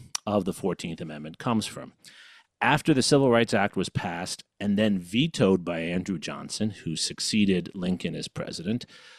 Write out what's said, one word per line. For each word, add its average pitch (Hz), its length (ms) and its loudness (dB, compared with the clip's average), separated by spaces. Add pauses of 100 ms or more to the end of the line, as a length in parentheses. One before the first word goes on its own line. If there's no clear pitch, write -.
(260)
of 101 200 2
the 92 80 -2
fourteenth 85 480 -6
Amendment 78 380 -12
comes 113 260 0
from. - 280 -14 (680)
After 127 320 4
the 131 80 6
Civil 139 300 6
Rights 117 220 4
Act 101 220 2
was 92 140 0
passed 87 540 -6 (160)
and 101 180 2
then 104 220 4
vetoed 95 640 2
by 165 140 -4
Andrew 92 400 -2
Johnson, 73 500 -6
who 82 260 -6
succeeded 95 760 0
Lincoln 90 400 -4
as 76 140 -8
president, - 580 -6 (340)